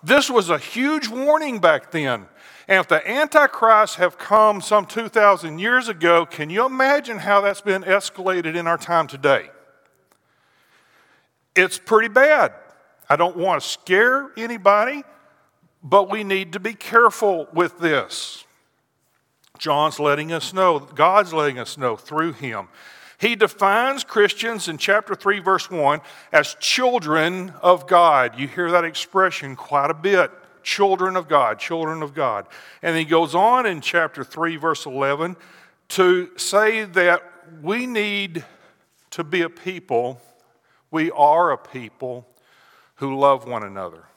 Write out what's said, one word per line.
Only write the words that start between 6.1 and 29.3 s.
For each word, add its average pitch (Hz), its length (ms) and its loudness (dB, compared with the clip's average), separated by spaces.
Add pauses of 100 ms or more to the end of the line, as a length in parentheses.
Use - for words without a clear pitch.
can 151 240 -10
you 214 160 0
imagine 262 540 -2
how 202 200 2
that's 202 220 -2
been 196 220 -4
escalated 185 720 -2
in 170 100 -4
our 170 100 0
time 165 300 -2
today? 135 420 0 (2000)
It's 185 220 2
pretty 220 320 2
bad. 254 440 4 (560)
I 147 60 4
don't 175 220 0
want 170 240 -2
to - 60 -10
scare 254 680 0
anybody, 226 680 0 (760)
but 190 280 2
we 208 160 -6
need 190 280 -6
to 202 60 -10
be 214 140 -8
careful 202 800 2
with 165 260 -2
this. - 640 -4 (1120)
John's 151 400 0
letting 147 360 -2
us 160 200 -8
know, 180 260 2
God's 165 540 2
letting 143 260 -2
us - 180 -12
know 123 180 -2
through 156 380 -6
him. 110 340 -10 (500)
He 233 200 -2
defines 220 680 0
Christians 208 640 -2
in 156 100 -8
chapter 202 380 0
three, 196 240 -2
verse 190 320 -2
one 156 300 0 (320)
as 151 220 2
children 180 1080 -2
of 175 260 4
God. 143 500 4
You 135 120 -6
hear 170 220 -4
that 175 120 2
expression 165 720 -4